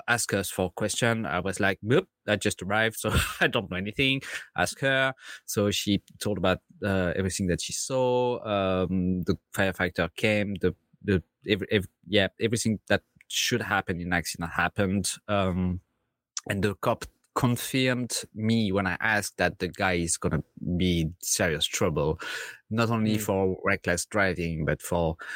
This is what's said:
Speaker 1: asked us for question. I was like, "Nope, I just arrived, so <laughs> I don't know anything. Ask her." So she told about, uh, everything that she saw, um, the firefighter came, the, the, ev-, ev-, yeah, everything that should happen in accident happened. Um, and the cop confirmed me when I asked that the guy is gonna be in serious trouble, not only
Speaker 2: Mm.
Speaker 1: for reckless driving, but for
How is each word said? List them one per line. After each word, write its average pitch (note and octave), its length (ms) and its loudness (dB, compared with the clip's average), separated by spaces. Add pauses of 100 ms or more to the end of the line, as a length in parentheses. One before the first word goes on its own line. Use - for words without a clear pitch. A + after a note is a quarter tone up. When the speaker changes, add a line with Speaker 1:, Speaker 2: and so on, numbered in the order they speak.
Speaker 1:
asked A#2 260 0
us G2 160 0
for F#2 220 -2
question. A2+ 540 0
I D#2+ 160 0
was F#2+ 180 -4
like, G2 240 0
"Nope, C#3+ 240 2 (200)
I G#2+ 100 4
just - 260 -2
arrived, A2 340 0
so G#2+ 160 0 (140)
<laughs> - 140 -8
I E3+ 60 6
don't A2+ 220 -2
know F2+ 80 -4
anything. C3 440 0 (360)
Ask - 220 0
her." C3+ 340 2 (320)
So G#2 260 2
she G2+ 300 0 (180)
told G#2 180 -2
about, F#2 220 2 (240)
uh, F#2+ 340 0
everything F#2+ 300 0
that E2+ 140 0
she - 120 -6
saw, B2 720 0
um, F#2 800 2
the F2 120 0 (180)
firefighter F2+ 640 0
came, G#2 400 0
the, F2 180 0 (300)
the, F#2+ 180 4 (260)
ev-, G2 220 2
ev-, G2 180 2 (200)
yeah, F#2+ 220 4 (120)
everything A2+ 460 0
that G2+ 160 2 (240)
should - 340 0
happen F#2+ 400 -2
in F2 120 -4
accident E2+ 380 -2
happened. F#2+ 580 0 (180)
Um, F#2 520 0 (680)
and G2+ 160 -2
the G2+ 120 0
cop - 300 -2 (280)
confirmed B2 800 0 (220)
me A2 360 2
when G2 160 2
I F2+ 120 -2
asked G#2+ 380 0
that F2 220 0
the F#2 80 -2
guy F#2 260 0
is E2+ 240 0
gonna D#2+ 260 0 (340)
be F2 240 2
in D#2+ 200 -2
serious D#2+ 440 0
trouble, D#2 540 0 (500)
not A2+ 220 0
only G#2+ 260 2
Speaker 2:
Mm. G#2+ 40 -6
Speaker 1:
for F#2+ 420 0
reckless F2+ 420 0
driving, E2+ 600 0
but D#2 160 0
for E2+ 360 0 (180)